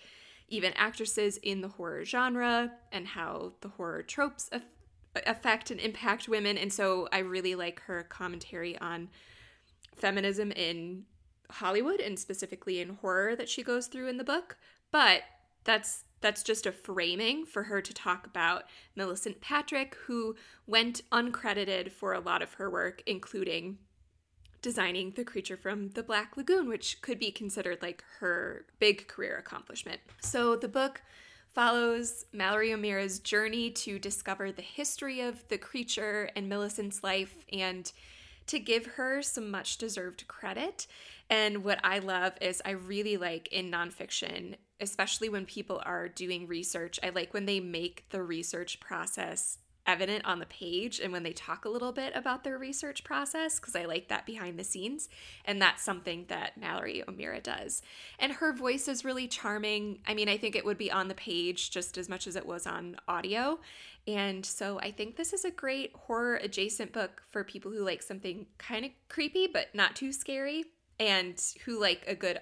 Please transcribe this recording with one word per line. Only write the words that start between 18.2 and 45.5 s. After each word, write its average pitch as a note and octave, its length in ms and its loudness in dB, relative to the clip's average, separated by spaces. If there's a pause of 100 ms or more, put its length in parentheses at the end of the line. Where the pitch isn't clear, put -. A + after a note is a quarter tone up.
about - 380 2 (320)
Millicent G3 460 -2
Patrick, C#4+ 540 0 (100)
who A3+ 300 -2 (300)
went A3+ 360 4 (100)
uncredited G3+ 800 2
for F#3+ 220 -2
a F3+ 60 0
lot F3 220 2
of F3 120 -4
her G3 160 -4
work, F3+ 360 -2
including F#3 720 -4 (840)
designing F#3+ 500 0
The A#3+ 120 -6
Creature G3 340 -6
from G3 340 -4
the A#3 120 -6
Black A3 320 0
Lagoon, E4 320 4
which - 340 -2
could B3 160 -2
be A3 140 -2
considered, F#3+ 500 -4
like, F3 220 -6 (160)
her F3 460 0 (120)
big G3+ 300 6
career - 300 -4
accomplishment. - 640 -10 (200)
So A#3+ 360 6
the A#3 100 0
book C4+ 340 2 (520)
follows A#3+ 800 4
Mallory G#3+ 400 4
O'Meara's G3 460 0
journey A3 520 2
to G#3+ 260 -4
discover G3 540 -2
the G3 100 -10
history C#4 600 -2
of A#3+ 260 -4
the G#3+ 100 0
creature G#3 800 -2
and G3 140 -2
Millicent's G#3 540 -2
life F#3+ 480 -2
and F#3 400 -2 (560)
to D4+ 120 -2
give A3+ 260 2
her C4 360 0
some A3+ 280 -2
much G3 280 -4
deserved F#3+ 500 -6
credit. A3+ 600 -6 (420)
And G#3+ 340 4
what G3+ 200 2
I F#3+ 160 4
love F#3 420 2
is F#3 240 0
I F#3+ 60 0
really G3 460 0
like E3+ 340 -2
in F#3 200 -2
nonfiction, F3 840 -4 (240)
especially G3+ 500 0
when G3+ 160 -2
people - 400 -6